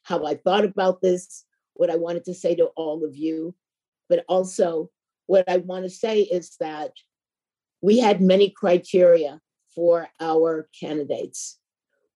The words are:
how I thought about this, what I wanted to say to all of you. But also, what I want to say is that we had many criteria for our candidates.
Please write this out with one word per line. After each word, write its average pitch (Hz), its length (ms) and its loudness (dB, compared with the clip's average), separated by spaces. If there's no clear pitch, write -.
how 170 220 -6
I 147 100 -6
thought 208 280 0
about 185 380 -2
this, 180 440 -4
what 170 160 0
I 165 60 -2
wanted 170 300 -6
to 180 80 -10
say 175 220 -2
to 165 100 6
all 160 280 -6
of 139 120 -8
you. 160 400 -6
But 175 220 0
also, 180 600 -2
what 185 240 2
I 180 80 2
want 185 260 -6
to 185 60 -10
say 214 320 -2
is 180 400 -4
that 156 320 -8
we 214 180 4
had 202 220 2
many 190 280 4
criteria 175 920 2
for 170 320 0
our 160 480 0
candidates. - 800 -8